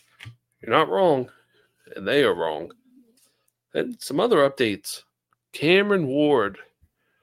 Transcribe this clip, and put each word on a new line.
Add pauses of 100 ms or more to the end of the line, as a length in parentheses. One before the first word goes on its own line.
(600)
You're
not
wrong, (640)
and
they
are
wrong. (1000)
And
some
other
updates. (500)
Cameron
Ward, (640)